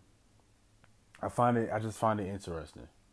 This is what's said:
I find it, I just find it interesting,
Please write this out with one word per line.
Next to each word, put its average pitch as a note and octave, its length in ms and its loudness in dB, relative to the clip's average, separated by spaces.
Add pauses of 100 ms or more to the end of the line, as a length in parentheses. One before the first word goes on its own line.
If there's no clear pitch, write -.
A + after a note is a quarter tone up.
(1200)
I G2+ 60 0
find A#2+ 280 4
it, A2+ 160 2
I G#2+ 60 0
just A2 200 -4
find A2 220 2
it F#2 80 -4
interesting, F2+ 600 -8 (240)